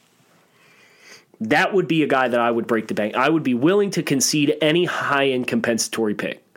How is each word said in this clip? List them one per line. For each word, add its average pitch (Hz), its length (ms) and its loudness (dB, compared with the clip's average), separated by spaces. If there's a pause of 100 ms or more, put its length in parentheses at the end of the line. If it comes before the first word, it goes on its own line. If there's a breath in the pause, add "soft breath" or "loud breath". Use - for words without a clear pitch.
(1400 soft breath)
That 151 320 2
would 180 140 2
be 160 160 2
a 135 40 2
guy 131 200 2
that 120 120 0
I 120 100 2
would 113 180 -2
break 110 200 0
the 110 60 -6
bank. 107 220 -2
I 127 120 2
would 156 160 0
be 131 100 0
willing 185 380 2
to 165 120 -2
concede 143 580 0
any 165 240 2
high-end 139 600 -2
compensatory 113 680 -2
pick - 260 -8 (160)